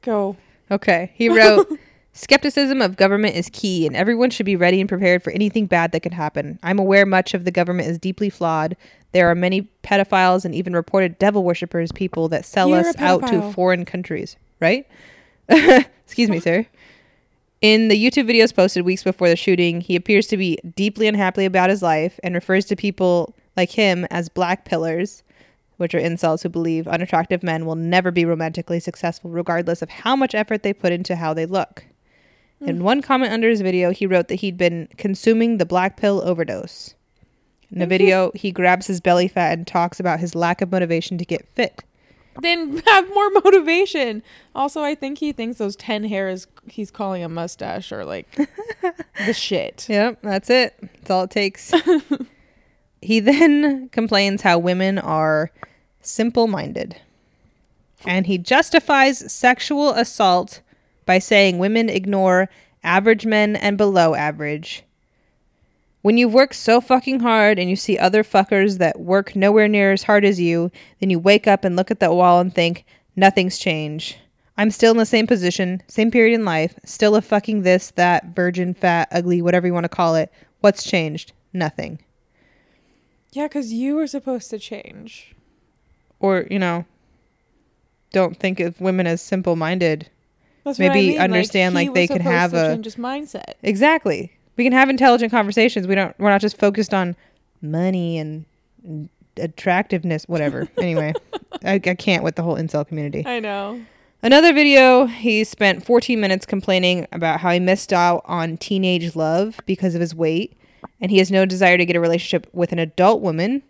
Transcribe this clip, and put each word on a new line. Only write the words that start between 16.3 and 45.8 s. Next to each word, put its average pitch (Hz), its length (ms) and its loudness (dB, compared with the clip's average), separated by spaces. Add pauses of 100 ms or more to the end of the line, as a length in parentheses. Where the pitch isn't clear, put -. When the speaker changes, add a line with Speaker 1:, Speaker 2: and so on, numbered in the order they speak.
Speaker 2:
sir. 180 260 0 (960)
In 220 280 6
the 208 120 4
YouTube 247 280 2
videos 226 260 4
posted 185 300 2
weeks 185 180 -2
before 185 240 0
the 170 80 4
shooting, 175 460 0
he 175 160 -2
appears 196 300 2
to 214 100 -2
be 180 200 -2 (200)
deeply 208 320 0
unhappy 202 340 -2
about 185 260 2
his 196 120 0
life 165 420 -2
and 180 100 -6
refers 190 340 0
to 202 100 -2
people 180 580 -2 (220)
like 180 140 0
him 185 380 0
as 170 200 -6
black 180 340 -4
pillars, 165 600 -6 (520)
which 170 180 -6
are 175 60 0
incels 165 420 -2
who - 60 -6
believe 165 400 -4
unattractive 170 560 -2
men 165 220 -4
will 160 100 -6
never 175 360 0
be 175 120 0
romantically 165 560 -4
successful 170 500 -8
regardless 170 520 -4
of 165 80 -10
how - 260 -4
much 269 180 -2
effort 214 300 -4
they 202 80 -2
put 185 220 -2
into 175 240 -6
how 160 160 -4
they 160 120 -4
look. 180 380 -6 (800)
In 175 180 -4
Speaker 1:
Mm. 175 40 -4
Speaker 2:
one 247 180 0
comment 262 320 0
under 226 160 2
his 226 100 2
video, 180 320 0
he 190 160 -4
wrote 180 220 0
that 202 60 -4
he'd 185 220 -6
been 170 380 -2
consuming 226 600 0
the 180 80 0
black 180 320 -2
pill 202 260 0
overdose. 165 720 -6 (760)
In 185 60 -8
the 180 80 0
Speaker 1:
Thank 175 40 -2
you. 190 140 2
Speaker 2:
video, 185 300 4
he 190 180 -6
grabs 185 340 0
his 180 140 -4
belly 180 260 2
fat 175 300 -2
and 170 100 -12
talks 175 320 -4
about 170 220 -2
his 175 120 -8
lack 170 280 -2
of 180 100 -4
motivation 175 460 -2
to 170 80 -8
get - 240 -8
fit. - 340 -6 (580)
Speaker 1:
Then 330 360 -4
<laughs> 330 80 -6
have 381 240 4
more 403 220 0
motivation. 339 920 2 (320)
Also, 285 260 -4
I 294 140 -4
think 277 220 -10
he 294 160 -6
thinks 233 240 -8
those 202 180 -6
ten 214 300 -8